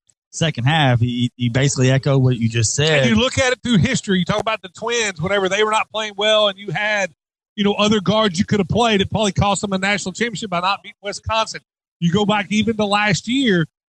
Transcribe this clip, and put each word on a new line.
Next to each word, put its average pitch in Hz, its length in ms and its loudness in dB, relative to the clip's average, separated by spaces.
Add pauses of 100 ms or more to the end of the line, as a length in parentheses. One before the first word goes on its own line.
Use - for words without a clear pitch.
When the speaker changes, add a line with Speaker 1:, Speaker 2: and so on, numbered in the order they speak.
(300)
Speaker 1:
second 156 340 -2
half, 139 360 4
he, 123 360 0
he 120 140 -2
basically 131 400 2
echoed 135 320 2
what 127 160 2
you 113 100 0
just 113 260 -2
said. 147 280 2
Speaker 2:
And 233 80 2
you 220 60 4
look 254 220 0
at 254 140 2
it - 100 -4
through 240 140 2
history. 196 420 0
You 175 60 0
talk 202 160 -2
about 220 220 -4
the 190 80 -14
Twins, 220 500 -4
whenever 190 300 0
they 202 140 0
were 214 60 0
not 214 200 -2
playing 214 260 -6
well, 214 320 2
and 190 100 -6
you 202 120 -10
had, 202 420 -2 (440)
you 208 80 0
know, 202 100 2
other 208 260 2
guards 196 380 0
you 214 80 -2
could 208 140 0
have 175 80 -2
played. 214 340 2
It - 80 -6
probably 202 220 0
cost 202 280 0
them 202 140 -4
a 190 40 -2
national 196 340 -4
championship 220 360 -6
by 175 120 -4
not 185 220 -2
beating 202 200 -20
Wisconsin. 202 580 -4 (400)
You 170 120 0
go 208 120 2
back 202 260 0
even 214 260 0
to 208 100 0
last 208 420 0
year 226 380 2 (220)